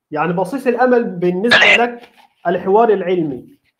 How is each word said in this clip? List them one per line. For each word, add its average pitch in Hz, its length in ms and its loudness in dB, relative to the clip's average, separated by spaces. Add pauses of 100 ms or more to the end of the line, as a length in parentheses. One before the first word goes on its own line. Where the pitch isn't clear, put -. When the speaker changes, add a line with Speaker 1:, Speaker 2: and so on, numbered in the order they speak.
(120)
Speaker 1:
يعني 156 220 -2
بصيص 247 340 -4
الأمل 240 360 2
بالنسبة 180 720 0
Speaker 2:
الع- 233 80 2
Speaker 1:
لك 240 260 -8 (380)
الحوار 190 420 2
العلمي 175 680 -2 (200)